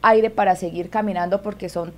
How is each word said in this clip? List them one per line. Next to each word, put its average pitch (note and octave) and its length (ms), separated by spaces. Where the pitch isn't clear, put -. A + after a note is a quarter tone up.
aire A3 300
para G3 240
seguir F3 340
caminando G3 540
porque G3+ 260
son E3+ 280